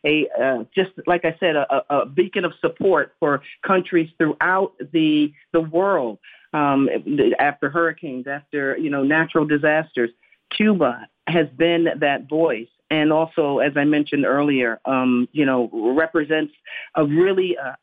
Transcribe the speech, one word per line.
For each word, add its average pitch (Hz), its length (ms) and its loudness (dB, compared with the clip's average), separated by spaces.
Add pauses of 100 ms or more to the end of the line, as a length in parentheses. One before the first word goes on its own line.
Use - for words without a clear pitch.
a, 151 220 2 (120)
uh, 127 320 0
just 185 200 -2 (160)
like 175 160 0
I 165 160 -2
said, 165 160 0
a, 139 180 0
a, 139 280 0
a - 40 -6
beacon 180 380 -2
of 160 160 -4
support 165 580 0
for 143 240 0 (240)
countries 180 500 0
throughout 170 580 0 (180)
the, 151 400 2 (200)
the 165 80 2
world, 160 580 0 (360)
um, 139 340 2 (500)
after 143 300 0
hurricanes, 160 580 -4
after, 139 520 -6
you 156 100 -2
know, 143 140 -2
natural 160 420 2
disasters? 151 640 0 (480)
Cuba 151 500 0 (200)
has 160 200 0 (120)
been 170 380 2
that 143 300 -2
voice. 143 420 -2 (220)
And 156 220 2
also, 156 460 0
as 139 180 0
I 143 80 2
mentioned 147 400 0
earlier, 131 640 0
um, 127 460 0
you 147 120 0
know, 127 240 0 (260)
represents 156 600 -2 (400)
a 160 100 2
really, 180 540 2
uh, 135 240 -10